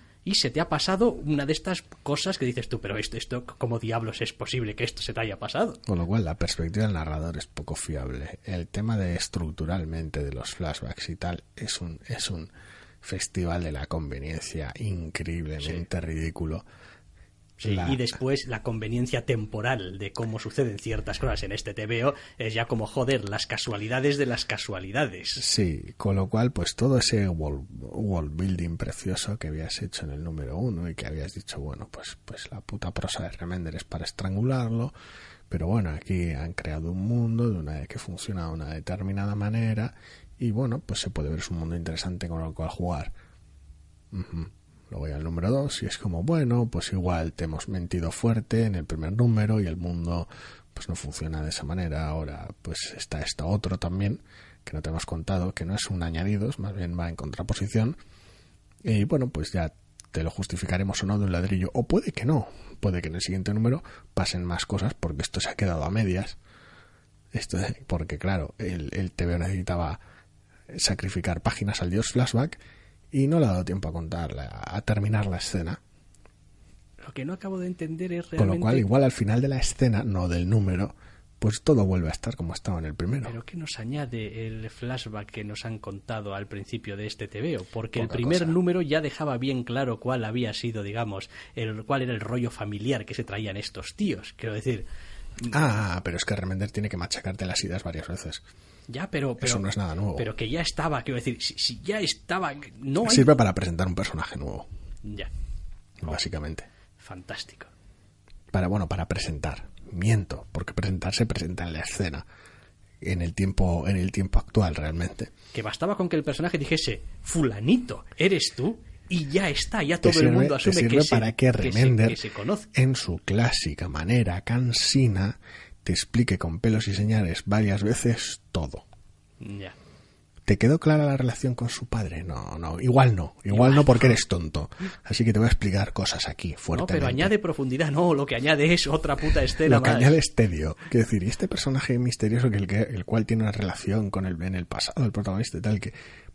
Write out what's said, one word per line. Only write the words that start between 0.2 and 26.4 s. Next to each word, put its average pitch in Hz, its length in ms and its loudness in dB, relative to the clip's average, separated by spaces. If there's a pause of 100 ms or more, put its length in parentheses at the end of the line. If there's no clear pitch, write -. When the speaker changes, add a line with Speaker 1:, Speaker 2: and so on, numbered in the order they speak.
Speaker 1:
y 196 120 2
se 123 140 2
te 147 100 0
ha 170 80 0
pasado 190 440 2
una 143 340 0
de 156 60 2
estas 175 300 -4
cosas - 560 -2
que 131 80 0
dices 123 220 -2
tú, 110 120 -4
"Pero 98 160 -6
esto, 110 220 -4
esto, 120 260 -6
¿cómo 117 340 -2
diablos 113 440 -2
es 110 100 -4
posible 117 420 -4
que 123 100 -4
esto - 180 -4
se 147 100 -4
te 117 80 -4
haya 107 180 -2
pasado?". 113 480 -2
Speaker 2:
Con 95 120 2
lo 85 80 0
cual, 104 180 2
la 78 120 -2
perspectiva 85 500 0
del 101 80 0
narrador 78 420 -4
es 71 100 -8
poco 76 280 -8
fiable. 67 680 -6
El 87 240 -4
tema 110 280 -2
de 90 180 0
estructuralmente 80 1080 -4
de 69 80 -4
los - 220 -8
flashbacks - 560 -6
y 82 60 -8
tal - 280 -6 (100)
es - 260 -6
un, 82 280 -8
es - 220 -6
un 80 200 -8 (500)
festival 87 640 -2
de 78 100 -4
la 73 140 -6
conveniencia 76 920 -6
increíblemente 82 1200 -6
Speaker 1:
Sí. 80 60 -6
Speaker 2:
ridículo. 80 580 -4 (960)
Speaker 1:
Sí, 104 140 0
Speaker 2:
La 90 180 0
Speaker 1:
y 131 40 0
después 127 500 -2
la 113 160 -6
conveniencia 117 640 -2
temporal 107 720 -2
de 98 140 -8
cómo 110 260 -4
suceden 113 400 -2
ciertas 107 400 -4
cosas 120 240 0
en 95 80 -6
este 107 240 -6
T 107 120 -6
V 117 180 0
O 139 100 2 (240)
es 110 160 -4
ya 113 120 0
como, 110 200 -2
joder, 123 420 0
las 104 200 -4
casualidades 123 680 0
de 139 100 2
las 117 180 -2
casualidades. 98 840 -4
Speaker 2:
Sí, - 640 0
con 98 180 2
lo 95 140 2
cual, 120 240 4